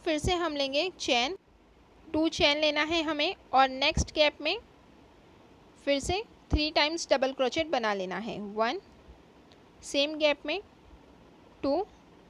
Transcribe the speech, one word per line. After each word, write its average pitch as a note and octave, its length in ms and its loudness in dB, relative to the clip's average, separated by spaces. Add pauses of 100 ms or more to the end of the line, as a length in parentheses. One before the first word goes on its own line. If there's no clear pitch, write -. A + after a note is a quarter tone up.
फिर D#4 140 0
से F4+ 160 0
हम E4+ 220 -2
लेंगे C#4+ 340 0
chain, C#4 460 -2 (680)
two D#4 260 0
chain D4+ 280 2
लेना D4+ 260 2
है D#4+ 180 0
हमें D4+ 320 -2 (180)
और C4 160 6
next C4+ 460 -2
gap D4 280 2
में E4 140 -2 (1300)
फिर C#4+ 140 2
से F4+ 220 -2 (300)
three D4+ 180 0
times D#4+ 420 0
double C4+ 200 2
crochet C#4 360 -2
बना A#3 260 0
लेना F#3 240 -6
है। G#3+ 220 -8
one, A3 400 -4 (1000)
same D4 340 0
gap D4 300 0
में E4 140 -4 (1000)
two C#4 140 2 (540)